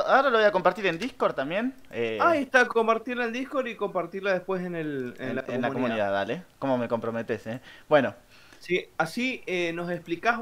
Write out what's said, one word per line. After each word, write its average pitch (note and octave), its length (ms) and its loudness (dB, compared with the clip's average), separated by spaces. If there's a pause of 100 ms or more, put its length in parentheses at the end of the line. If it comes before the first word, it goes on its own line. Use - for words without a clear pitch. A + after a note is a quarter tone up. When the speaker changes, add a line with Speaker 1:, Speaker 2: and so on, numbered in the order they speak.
Speaker 1:
ahora C4 240 6
lo A3+ 80 4
voy G#3+ 80 8
a G#3 40 4
compartir F3+ 360 2
en E3 100 0
Discord F#3+ 380 -2
también. F#3+ 400 -2 (160)
Eh, A2 280 -2
Speaker 2:
Ahí D#4+ 220 4
está, B3 260 4
compartirla A3+ 580 0
en A3+ 80 -4
Discord B3+ 340 -4
y A3 80 -8
compartirla F#3+ 580 -2
después F#3 320 -2
en F3 100 -4
el, C#3+ 440 -4
en C3 100 -6
Speaker 1:
en, B2+ 60 -2
Speaker 2:
la C3 120 -2
Speaker 1:
en B2 140 -2
la A#2+ 60 2
Speaker 2:
comunidad. B2 40 -2
Speaker 1:
comunidad, A#2 400 0
dale. G2 320 -2 (140)
¿Cómo C3+ 220 0
me A#2 80 -2
comprometes, A2+ 580 -4
eh? A2+ 160 -8 (260)
Bueno. C3 280 4 (420)
Speaker 2:
Sí, - 300 -2 (100)
así, A#3+ 480 -2
eh, F3 280 -2
nos F3 180 -6
explicás E3+ 500 -2